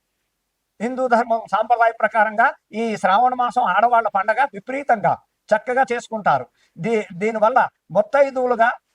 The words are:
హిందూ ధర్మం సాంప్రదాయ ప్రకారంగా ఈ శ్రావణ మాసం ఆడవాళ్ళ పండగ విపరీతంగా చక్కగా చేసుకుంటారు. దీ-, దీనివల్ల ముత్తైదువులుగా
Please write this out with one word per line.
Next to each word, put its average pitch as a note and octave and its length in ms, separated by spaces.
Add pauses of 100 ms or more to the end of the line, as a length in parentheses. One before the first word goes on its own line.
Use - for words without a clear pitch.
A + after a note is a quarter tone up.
(800)
హిందూ B3+ 260 (100)
ధర్మం A3+ 260 (120)
సాంప్రదాయ A3+ 480
ప్రకారంగా A3 460 (240)
ఈ A3+ 140 (160)
శ్రావణ A#3+ 400
మాసం A#3+ 320
ఆడవాళ్ళ A3+ 320 (100)
పండగ G#3 240 (140)
విపరీతంగా A3 600 (340)
చక్కగా B3 420
చేసుకుంటారు. F#3 560 (280)
దీ-, G#3 280 (200)
దీనివల్ల A3 360 (360)
ముత్తైదువులుగా B3 720 (240)